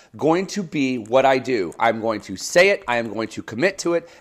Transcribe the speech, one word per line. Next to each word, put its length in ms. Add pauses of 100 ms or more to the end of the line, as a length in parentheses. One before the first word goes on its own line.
(160)
going 320
to 140
be 360
what 280
I 120
do. 400
I'm 220
going 220
to 140
say 340
it, 180
I 80
am 160
going 160
to 140
commit 380
to 140
it, 140 (120)